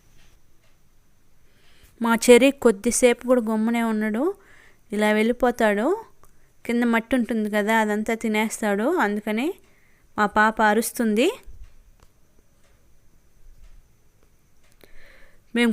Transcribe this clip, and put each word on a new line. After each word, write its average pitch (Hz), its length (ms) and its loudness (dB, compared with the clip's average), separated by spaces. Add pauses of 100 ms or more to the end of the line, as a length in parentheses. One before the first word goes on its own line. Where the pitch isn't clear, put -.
(2000)
మా 233 80 0 (140)
చెర్రీ 247 220 8 (160)
కొద్దిసేపు 233 680 2
కూడా 247 180 4
గమ్మునే 226 320 -2 (120)
ఉండడు, 214 300 -4 (720)
ఇలా 214 140 0 (100)
వెళ్ళిపోతాడు. 233 680 0 (800)
కింద 240 160 -2 (100)
మట్టి 226 260 -2
ఉంటుంది 220 380 -4
కదా, 214 260 0
అదంతా 214 320 -2 (100)
తినేస్తాడు, 214 600 -2 (200)
అందుకని 214 400 -4 (680)
మా 214 80 2 (140)
పాప 214 180 2 (140)
అరుస్తుంది. 226 580 0 (4000)
మేము 233 180 2